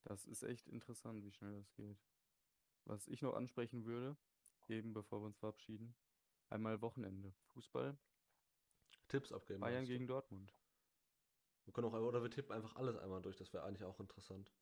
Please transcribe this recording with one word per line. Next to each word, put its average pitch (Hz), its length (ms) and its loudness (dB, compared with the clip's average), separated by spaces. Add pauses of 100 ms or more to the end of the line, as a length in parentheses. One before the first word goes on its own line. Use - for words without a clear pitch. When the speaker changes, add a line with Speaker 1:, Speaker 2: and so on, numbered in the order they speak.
Speaker 1:
Das 101 220 -4
ist - 180 -4
echt 117 260 -2
interessant, 113 540 -6
wie 101 80 -8
schnell 101 220 -6
das 101 200 -8
geht. 104 240 -8 (880)
Was 104 220 -2
ich 120 140 -2
noch 131 140 4
ansprechen 120 500 0
würde, 123 320 0 (500)
eben 110 260 0
bevor 104 280 -2
wir 107 60 -2
uns 104 100 -6
verabschieden, 110 580 -4 (540)
einmal 110 320 4
Wochenende. 98 520 -2 (160)
Fußball. 131 460 0 (1120)
Speaker 2:
Tipps 139 240 4
abgeben, 98 280 -2
Speaker 1:
Bayern 117 160 4
Speaker 2:
meinst 127 140 4
du? 123 40 4
Speaker 1:
gegen 123 140 2
Dortmund. 98 480 -2 (1080)
Speaker 2:
Wir 101 80 -10
können 120 140 4
auch, 113 60 4
oder 117 300 6
wir 117 80 2
tippen 131 220 -2
einfach 107 240 -2
alles 127 200 2
einmal 95 240 -2
durch, 95 160 -4
das - 160 -8
wäre 82 120 -2
eigentlich 98 180 -2
auch 95 160 -4
interessant. 98 520 -8 (100)